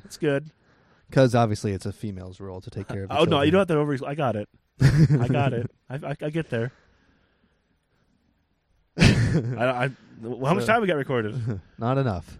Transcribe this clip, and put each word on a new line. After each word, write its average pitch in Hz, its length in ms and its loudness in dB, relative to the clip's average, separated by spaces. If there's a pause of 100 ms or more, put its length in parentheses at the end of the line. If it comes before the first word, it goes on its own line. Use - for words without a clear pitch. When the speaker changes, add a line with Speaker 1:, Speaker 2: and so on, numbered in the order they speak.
Speaker 1:
It's - 100 -18
good. 151 340 -2 (600)
Speaker 2:
'Cause 131 240 4
obviously 110 380 0
it's 92 120 -6
a 101 80 -6
female's 92 480 -12
role 95 220 -12
to - 80 -18
take - 180 -12
care 101 140 -8
of 95 80 -10
the 139 80 -2
Speaker 1:
Oh, 160 60 4
no, 160 180 2
you 151 80 2
Speaker 2:
children. - 20 2
Speaker 1:
don't 190 80 6
have 190 80 0
to 147 360 -2
over-, - 60 -10
I 143 40 -8
got 135 200 -2
it. 104 140 -6 (320)
I 135 480 4
got 139 240 2
it. 123 180 -4 (100)
Speaker 2:
<laughs> - 100 -20
Speaker 1:
I, 131 60 -8
I, 143 260 -8
I 151 80 -4
get 160 180 -6
there. 120 240 -4 (2250)
Speaker 2:
<laughs> - 20 -2
Speaker 1:
I, - 60 6 (800)
I, 135 60 0 (320)
how 123 320 -2
much 202 80 0
Speaker 2:
So - 60 -4
Speaker 1:
time 233 120 4
we 214 60 0
got 170 100 0
recorded? 120 720 -2
Speaker 2:
<laughs> - 100 -20
Not 120 200 0
enough. 104 420 -4